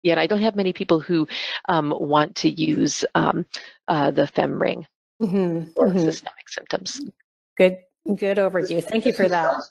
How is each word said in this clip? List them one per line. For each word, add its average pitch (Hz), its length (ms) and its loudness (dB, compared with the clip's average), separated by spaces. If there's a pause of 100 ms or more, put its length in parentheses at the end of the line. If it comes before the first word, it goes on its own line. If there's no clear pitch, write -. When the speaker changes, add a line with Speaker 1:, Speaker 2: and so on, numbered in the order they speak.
Speaker 1:
yeah, 170 100 4
and 165 60 4
I 165 80 2
don't 208 140 0
have 214 160 0
many 185 160 0
people 175 260 2
who, 160 260 0 (440)
um, 156 280 2
want 151 400 2
to 160 120 0
use, 156 560 0 (100)
um, 165 300 2 (420)
uh, 147 220 2
the 143 160 0
fem 143 340 -2
ring - 280 -2 (320)
Speaker 2:
Mm-hmm, 175 520 -2
Speaker 1:
for - 160 2
Speaker 2:
mm-hmm. 185 100 2
Speaker 1:
systemic - 500 -4
symptoms. - 540 -8 (560)
Speaker 2:
Good, 185 220 4 (380)
good 196 200 -2
overview. 180 460 0
Thank 226 240 -2
you 226 60 2
for 190 140 2
that. 175 420 0